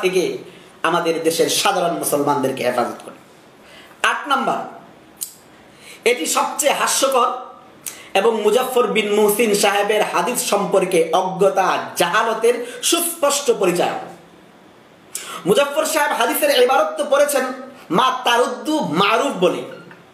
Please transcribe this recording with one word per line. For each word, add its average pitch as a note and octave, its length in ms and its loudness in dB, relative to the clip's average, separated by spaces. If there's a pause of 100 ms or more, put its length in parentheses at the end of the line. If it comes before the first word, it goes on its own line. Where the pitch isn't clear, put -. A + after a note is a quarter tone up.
থেকে F3+ 200 2 (640)
আমাদের E3 280 0 (120)
দেশের E3 220 2 (120)
সাধারণ F3 400 0
মুসলমানদেরকে C3+ 680 0
হেফাজত A#2+ 380 -2
করে। - 120 -18 (920)
আট B3+ 100 -6 (100)
নাম্বার, A#3+ 280 0 (1500)
এটি D4 140 -2 (120)
সবচেয়ে C#4 440 0
হাস্যকর B3 480 2 (920)
এবং A3+ 120 4 (140)
মুজাফফর A#3+ 400 2 (100)
বিন G#3 220 0
মুহসিন G#3+ 340 2 (120)
সাহেবের G3+ 480 2
হাদিস G3+ 280 -2 (120)
সম্পর্কে F3+ 480 2 (200)
অজ্ঞতা, F#3+ 480 0 (320)
জাহালতের A3 560 2 (340)
সুস্পষ্ট - 580 -2 (140)
পরিচয়। E3+ 360 0 (1500)
মুজাফফর C#4 460 2
সাহেব D4+ 260 0
হাদিসের C#4+ 320 2 (120)
ইবারত C#4 340 4
তো D4+ 140 -4
পড়েছেন C#4 340 2 (520)
"মা B3 100 4 (180)
তারুদ্দু" B3 500 0 (260)
মারুফ A3 320 0 (100)
বলে, E3+ 180 0 (520)